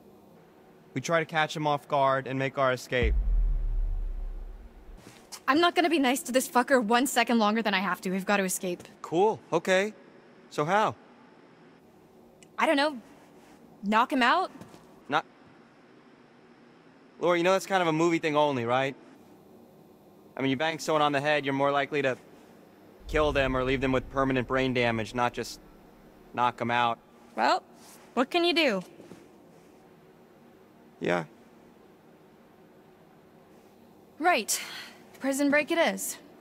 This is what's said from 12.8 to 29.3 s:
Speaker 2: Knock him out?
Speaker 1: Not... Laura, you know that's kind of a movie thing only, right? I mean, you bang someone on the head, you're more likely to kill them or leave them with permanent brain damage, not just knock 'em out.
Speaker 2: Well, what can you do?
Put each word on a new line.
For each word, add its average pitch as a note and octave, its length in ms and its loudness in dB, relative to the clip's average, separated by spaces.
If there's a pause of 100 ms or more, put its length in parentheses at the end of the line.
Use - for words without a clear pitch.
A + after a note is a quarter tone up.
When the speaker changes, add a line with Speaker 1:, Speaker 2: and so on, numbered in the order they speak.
Speaker 2:
Knock A3 300 0
him C4 100 2
out? D#4+ 300 2 (560)
Speaker 1:
Not... D3 180 -2 (1900)
Laura, F3 180 2
you E3+ 60 0
know F#3 100 4
that's F#3+ 140 0
kind F#3+ 160 2
of E3+ 60 2
a D#3+ 40 2
movie E3 280 2
thing D#3 160 0
only, C#3+ 280 2
right? C3 300 0 (1400)
I - 60 -6
mean, C3+ 80 0
you C3+ 60 0
bang D#3 220 -4
someone D#3 240 0
on D3 100 2
the C#3 80 0
head, D3 240 0
you're C#3 100 -2
more C#3 180 0
likely C#3+ 300 -2
to B2+ 140 0 (920)
kill D3+ 260 0
them C3+ 240 0
or B2+ 80 0
leave C3 160 0
them C3 120 0
with B2+ 180 -2
permanent C3+ 380 0
brain C3 260 0
damage, A2+ 400 -2
not A#2+ 180 0
just - 280 -10 (720)
knock A#2+ 280 -2
'em A#2+ 100 -2
out. A#2+ 280 0 (380)
Speaker 2:
Well, E4 260 2 (520)
what C4 160 0
can F4 140 0
you F4 100 2
do? B3+ 280 0 (2250)